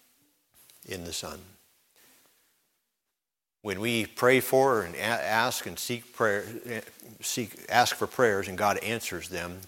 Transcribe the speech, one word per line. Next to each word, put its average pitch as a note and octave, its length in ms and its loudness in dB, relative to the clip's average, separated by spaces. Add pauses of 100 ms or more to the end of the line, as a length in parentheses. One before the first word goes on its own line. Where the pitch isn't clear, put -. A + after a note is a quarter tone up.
(880)
in F2+ 180 -8
the E2+ 80 -10
Son." D2+ 280 -8 (2250)
When G2 180 -4
we A#2 240 0
pray B2 360 4
for C3 420 4
and E2+ 120 -6
a-, C2+ 40 -8
ask A2 680 0
and F2+ 140 -8
seek - 360 -8
prayer, G#2 300 2 (800)
seek, - 340 -4 (140)
ask A#2 260 4
for G#2 100 -2
prayers G2+ 400 2
and F#2 120 -8
God G2+ 200 4
answers F#2 520 -6
them, F2 380 -6